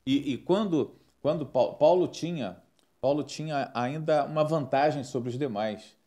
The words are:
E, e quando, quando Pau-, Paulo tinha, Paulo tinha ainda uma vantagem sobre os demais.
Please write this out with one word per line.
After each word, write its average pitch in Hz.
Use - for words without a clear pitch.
E, 139
e 117
quando, 180
quando 151
Pau-, -
Paulo 165
tinha, 143
Paulo 143
tinha 143
ainda 147
uma 156
vantagem 143
sobre 123
os 123
demais. 107